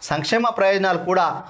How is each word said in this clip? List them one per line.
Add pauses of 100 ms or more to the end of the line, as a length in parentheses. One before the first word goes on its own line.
సంక్షేమ
ప్రయోజనాలు
కూడా